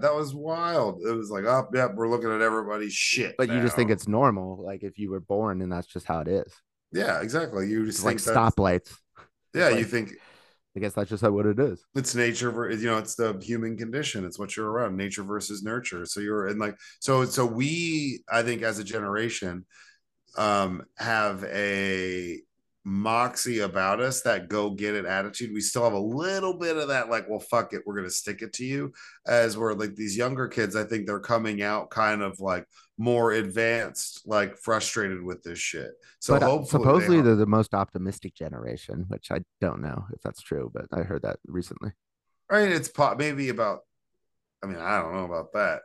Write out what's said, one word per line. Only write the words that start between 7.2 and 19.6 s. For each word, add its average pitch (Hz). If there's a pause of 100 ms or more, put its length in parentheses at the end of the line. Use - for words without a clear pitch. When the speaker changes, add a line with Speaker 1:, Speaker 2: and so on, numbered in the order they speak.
Speaker 1:
exactly. 110
You 110
just 104
Speaker 2:
It's 92
like 117
Speaker 1:
think 107
that's 113
Speaker 2:
stoplights. 92 (560)
Speaker 1:
Yeah, 170
Speaker 2:
It's 113
Speaker 1:
you 113
Speaker 2:
like 101
Speaker 1:
think 113 (640)
Speaker 2:
I 95
guess 101
that's 101
just 107
how, 107
what 104
it 104
is. 123 (120)
Speaker 1:
It's 131
nature 120
ver-, 113
you 110
know, 113
it's 107
the 110
human 113
condition. 117
It's 87
what 98
you're 107
around, 110
nature 98
versus 101
nurture. 110
So -
you're 104
in, 104
like, 104 (240)
so, 131
so 123
we, 147
I 117
think 117
as 110
a 107
generation, 104 (720)